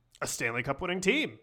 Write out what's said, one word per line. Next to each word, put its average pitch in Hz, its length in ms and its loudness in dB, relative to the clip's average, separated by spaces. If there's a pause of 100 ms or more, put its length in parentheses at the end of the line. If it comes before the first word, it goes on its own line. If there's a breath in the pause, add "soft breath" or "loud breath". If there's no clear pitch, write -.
(240)
a 143 40 -4
Stanley 120 340 0
Cup 139 200 -2
winning 180 200 -2
team. 185 420 2